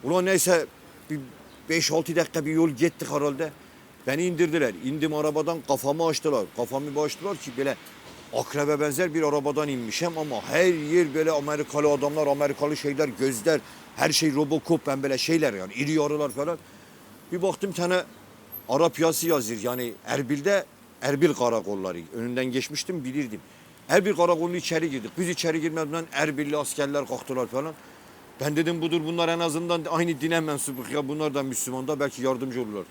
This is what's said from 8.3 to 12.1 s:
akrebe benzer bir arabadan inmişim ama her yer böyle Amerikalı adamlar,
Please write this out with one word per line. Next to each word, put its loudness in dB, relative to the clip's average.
akrebe 0
benzer 0
bir 2
arabadan 0
inmişim -4
ama -4
her 4
yer 2
böyle 2
Amerikalı 2
adamlar, 2